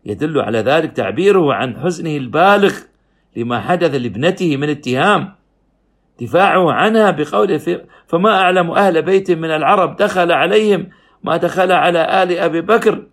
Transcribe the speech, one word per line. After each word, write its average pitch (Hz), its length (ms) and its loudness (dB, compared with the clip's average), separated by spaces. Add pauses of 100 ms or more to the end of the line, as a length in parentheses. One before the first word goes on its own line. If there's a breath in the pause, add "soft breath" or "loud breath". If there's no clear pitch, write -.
يدل 143 360 -4
على 117 180 -2
ذلك 143 340 0
تعبيره 147 600 0
عن 113 220 -6
حزنه 165 400 -6
البالغ 185 580 2 (640)
لما 117 240 -4
حدث 165 340 -2
لابنته 139 640 -2
من 147 120 -4
اتهام، 147 680 -2 (880)
دفاعه 170 520 2
عنها 214 380 2
بقوله 170 480 -2
في-، - 260 -6 (220 soft breath)
"فما 180 240 2
أعلم 185 400 2
أهل 180 320 2
بيت 190 280 0
من 160 200 -2
العرب 156 460 0
دخل 180 360 0
عليهم 196 560 2 (340 soft breath)
ما 165 140 -2
دخل 180 360 0
على 170 500 2
آل 180 160 -2
أبي 170 220 0
بكر 214 520 0